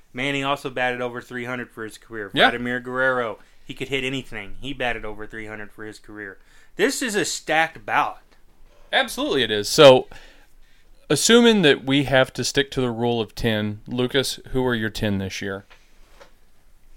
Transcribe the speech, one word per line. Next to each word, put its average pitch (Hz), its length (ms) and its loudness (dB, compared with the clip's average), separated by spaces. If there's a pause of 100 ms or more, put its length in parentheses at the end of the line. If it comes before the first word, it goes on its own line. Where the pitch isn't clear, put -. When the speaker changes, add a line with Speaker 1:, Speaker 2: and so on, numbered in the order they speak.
(160)
Speaker 1:
Manny 139 280 -4
also 139 260 -4
batted 123 320 -4
over 120 200 -8
three 123 240 -12
hundred 123 260 -10
for 113 120 -14
his 107 140 -14
career. 107 380 -12
Speaker 2:
Yeah. 165 80 4
Speaker 1:
Vladimir 123 360 0
Guerrero, 127 600 -2 (260)
he - 80 -14
could 127 140 -8
hit 131 160 -4
anything. 120 580 -8
He 131 100 -10
batted 120 340 -4
over 107 200 -12
three 107 220 -14
hundred 107 240 -14
for 107 140 -16
his 107 120 -14
career. 104 400 -16 (380)
This 254 260 0
is 226 140 -4
a 165 100 0
stacked 156 580 -2
ballot. 113 340 -2 (720)
Speaker 2:
Absolutely 240 500 0
it 110 80 0
is. 104 180 -2
So, 131 400 10 (1000)
assuming 226 540 6
that 139 200 4
we 135 200 2
have 131 300 4
to 127 100 -6
stick 139 280 0
to 135 100 -4
the 123 100 0
rule 117 300 0
of 104 120 -6
ten, 107 540 -2
Lucas, 123 520 -2 (120)
who 127 160 0
are 120 80 0
your 110 160 -2
ten 101 260 -2
this 95 240 -6
year? 98 240 -8 (1300)